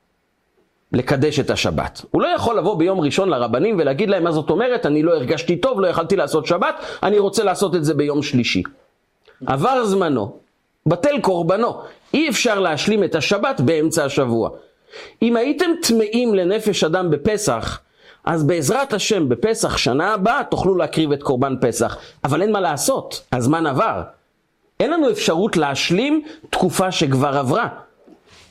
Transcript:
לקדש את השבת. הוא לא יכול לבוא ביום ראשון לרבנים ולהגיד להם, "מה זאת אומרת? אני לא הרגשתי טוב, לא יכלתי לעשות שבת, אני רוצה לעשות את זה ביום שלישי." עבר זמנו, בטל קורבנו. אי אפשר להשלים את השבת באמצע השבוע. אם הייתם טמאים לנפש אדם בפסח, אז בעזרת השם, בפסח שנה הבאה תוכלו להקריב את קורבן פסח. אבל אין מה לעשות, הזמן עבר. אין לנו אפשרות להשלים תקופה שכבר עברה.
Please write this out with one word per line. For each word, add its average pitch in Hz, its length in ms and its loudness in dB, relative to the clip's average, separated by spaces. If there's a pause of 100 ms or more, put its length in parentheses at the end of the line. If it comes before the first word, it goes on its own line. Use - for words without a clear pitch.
(920)
לקדש 135 480 0
את - 100 0
השבת. 98 500 -2 (100)
הוא 180 120 0
לא 311 60 0
יכול 233 300 0
לבוא 180 160 0
ביום 180 260 0
ראשון 156 280 0
לרבנים 135 500 0
ולהגיד 151 320 0
להם, 180 140 0
"מה 165 80 0
זאת 156 180 0
אומרת? 233 360 0
אני 151 160 2
לא 170 120 4
הרגשתי 156 420 0
טוב, 247 240 0
לא 185 60 4
יכלתי 165 300 0
לעשות 147 300 0
שבת, 226 280 0 (280)
אני 208 160 2
רוצה 202 260 2
לעשות 185 300 0
את 170 100 0
זה 156 100 0
ביום 147 280 0
שלישי." 113 400 0 (840)
עבר 226 380 0
זמנו, 165 540 0 (480)
בטל 226 340 0
קורבנו. 180 540 0 (400)
אי 302 140 2
אפשר 214 320 0
להשלים 190 440 0
את 156 100 -2
השבת 202 460 0
באמצע 156 440 2
השבוע. 117 460 0 (720)
אם 233 140 2
הייתם 294 340 0 (120)
טמאים 226 520 2
לנפש 196 500 0
אדם 175 260 0
בפסח, 143 680 -2 (440)
אז 156 200 0
בעזרת 175 480 0
השם, 185 360 0
בפסח 185 480 -2
שנה 156 380 0
הבאה 226 300 0
תוכלו - 300 0
להקריב 156 380 0
את 143 100 -2
קורבן 131 380 0
פסח. 117 360 0 (280)
אבל 147 180 0
אין 214 100 2
מה 202 80 0
לעשות, 180 600 -2 (100)
הזמן 143 340 2
עבר. 143 360 0 (760)
אין 233 100 2
לנו 311 200 2
אפשרות 190 460 0
להשלים 180 640 0 (280)
תקופה 185 420 0
שכבר 135 440 0
עברה. 147 320 0 (840)